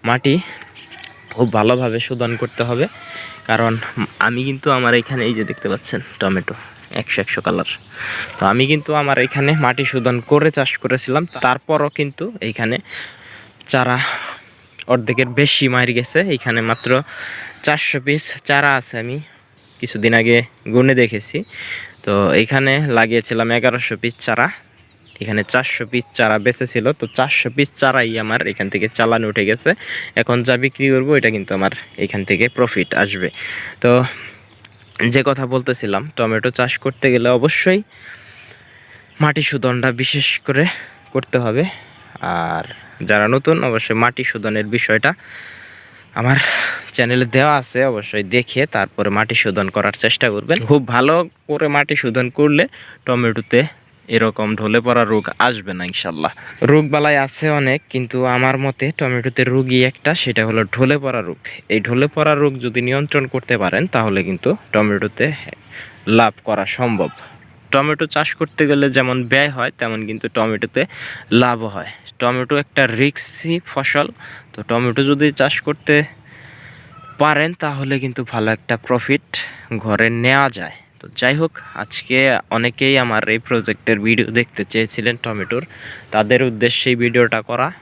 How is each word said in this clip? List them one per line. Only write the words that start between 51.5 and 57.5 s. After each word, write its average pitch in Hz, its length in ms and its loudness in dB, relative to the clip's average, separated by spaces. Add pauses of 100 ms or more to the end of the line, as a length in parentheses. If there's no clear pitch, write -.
মাটি 143 280 0
শোধন 123 220 0 (120)
করলে 147 260 4 (420)
টমেটোতে 120 560 2 (480)
এরকম 110 380 0 (120)
ঢলে 110 260 2
পড়া 120 180 4 (100)
রোগ 107 100 2 (240)
আসবে 101 300 -4
না 90 140 -8
ইনশাল্লাহ। 80 400 -4 (400)
রোগবালাই 147 540 4
আছে - 200 -8 (140)